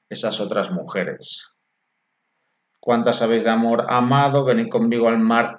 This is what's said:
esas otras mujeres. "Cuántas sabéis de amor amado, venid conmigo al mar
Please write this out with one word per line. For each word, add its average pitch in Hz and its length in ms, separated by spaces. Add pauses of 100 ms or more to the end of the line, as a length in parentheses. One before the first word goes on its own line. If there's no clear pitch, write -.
esas 107 300
otras 98 320
mujeres. - 840 (1200)
"Cuántas 117 380
sabéis 113 260
de 113 60
amor 117 400
amado, 135 560
venid 117 240
conmigo 117 380
al 117 100
mar 113 420